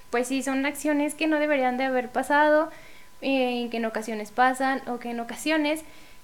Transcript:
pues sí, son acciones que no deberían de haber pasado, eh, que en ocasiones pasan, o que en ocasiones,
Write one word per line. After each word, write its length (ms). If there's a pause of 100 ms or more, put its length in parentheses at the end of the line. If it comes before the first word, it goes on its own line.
pues 200
sí, 120
son 240
acciones 500
que 120
no 120
deberían 380
de 60
haber 260
pasado, 600 (520)
eh, 480
que 80
en 80
ocasiones 460
pasan, 560
o 120
que 120
en 80
ocasiones, 640 (420)